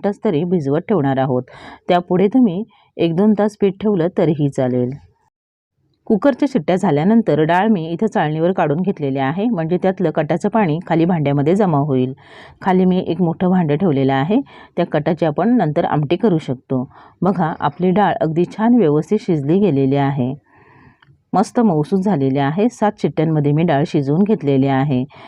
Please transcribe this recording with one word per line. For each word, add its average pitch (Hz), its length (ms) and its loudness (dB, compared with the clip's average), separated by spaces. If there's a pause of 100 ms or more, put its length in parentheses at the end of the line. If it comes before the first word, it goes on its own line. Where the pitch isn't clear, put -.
तास 202 200 -4
तरी 175 200 0
भिजवत 165 440 -2
ठेवणार 139 300 0
आहोत. 127 240 0 (460)
त्यापुढे 180 400 2
तुम्ही 208 340 2 (340)
एक 165 200 0
दोन 208 220 4
तास 208 220 0
पीठ 196 200 0
ठेवलं 196 280 0 (100)
तरीही 151 300 0
चालेल. 123 420 -2 (1160)
कुकरच्या 247 460 0
शिट्ट्या 170 240 0
झाल्यानंतर 180 680 2
डाळ 180 260 2
मी 196 220 0
इथं 170 160 -2
चाळणीवर 165 460 0
काढून 165 280 0
घेतलेली 156 380 -4
आहे, 143 260 -2
म्हणजे 175 380 -2
त्यातलं 185 280 0
कटाचं 160 380 -2
पाणी 185 380 0
खाली 165 180 2
भांड्यामध्ये 147 520 0
जमा 180 220 0
होईल. 131 340 -2 (500)
खाली 185 220 2
मी 180 220 2
एक 165 160 -4
मोठं 175 280 0
भांडं 165 260 0
ठेवलेलं 139 360 0
आहे, 156 280 0 (360)
त्या 175 100 0
कटाची 160 400 -2
आपण 175 300 0
नंतर 170 280 0
आमटी 151 320 -2
करू 190 220 0
शकतो. 127 440 -4 (400)
बघा, 175 380 -2
आपली 175 300 -2
डाळ 185 300 2
अगदी 160 240 0 (120)
छान 233 180 2
व्यवस्थित 160 460 2
शिजली 156 380 0
गेलेली 139 380 2
आहे, 139 360 -2 (1000)
मस्त 220 280 0
मऊसूत 185 380 2
झालेली 143 400 0
आहे. 156 300 0
सात 214 340 -2
शिट्ट्यांमध्ये 156 500 0
मी 156 100 2
डाळ 151 240 2
शिजवून 147 360 0
घेतलेली 143 440 0
आहे. 135 380 0 (240)